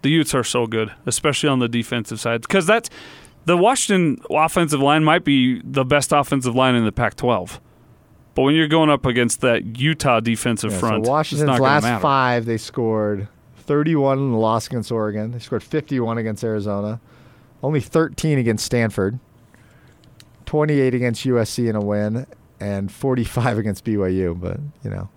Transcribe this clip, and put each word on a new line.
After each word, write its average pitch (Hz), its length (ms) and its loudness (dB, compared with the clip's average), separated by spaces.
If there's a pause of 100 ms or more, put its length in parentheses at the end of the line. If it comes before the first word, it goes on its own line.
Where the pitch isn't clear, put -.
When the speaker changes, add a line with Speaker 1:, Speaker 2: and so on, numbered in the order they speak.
Speaker 1:
The 135 80 0
Utes 160 260 2
are 123 80 2
so 120 240 -2
good, 110 240 -4 (140)
especially 147 440 -2
on 127 100 2
the 120 100 0
defensive 117 500 -4
side. 117 280 -4
'Cause 190 180 0
that's, 226 240 2 (560)
the 175 120 4
Washington 185 720 2
offensive 151 520 2
line 151 220 4
might 165 220 4
be 127 380 2
the 131 220 -2
best 143 260 2
offensive 131 440 2
line 131 200 4
in 117 100 2
the 104 60 0
Pac-twelve. 113 680 -2 (760)
But 131 80 2
when 143 120 4
you're 160 120 2
going 156 220 4
up 143 160 0
against 120 360 0
that 117 380 0
Utah 139 400 0
defensive 113 520 -2
Speaker 2:
Yeah, 95 80 -4
Speaker 1:
front, 110 260 0
Speaker 2:
so 127 60 2
Washington's 151 320 -2
Speaker 1:
it's 147 40 2
not 127 120 2
gonna 131 120 4
Speaker 2:
last 147 120 4
Speaker 1:
matter. 117 180 0
Speaker 2:
five, 127 440 2
they 113 120 -2
scored 107 720 -2 (300)
thirty-one 147 600 2
in 135 140 0
the 113 60 2
loss 110 300 2
against 120 240 -6
Oregon. 107 400 -4
They 117 80 -10
scored 110 240 -6
fifty-one 127 540 -2
against 110 260 -6
Arizona. 104 560 -4 (640)
Only 143 180 -2
thirteen 156 600 0
against 113 260 0
Stanford. 113 540 0 (1300)
Twenty-eight 147 500 2
against 120 300 -2
U 123 140 2
S 107 120 0
C 120 160 -2
in 110 80 0
a 104 60 -2
win. 104 440 -2 (340)
And 101 320 -6
forty-five 123 680 -2
against 104 260 -4
B 107 140 -2
Y 95 120 0
U. 92 300 0
But, 90 200 -8 (240)
you - 60 -8
know. 98 280 -8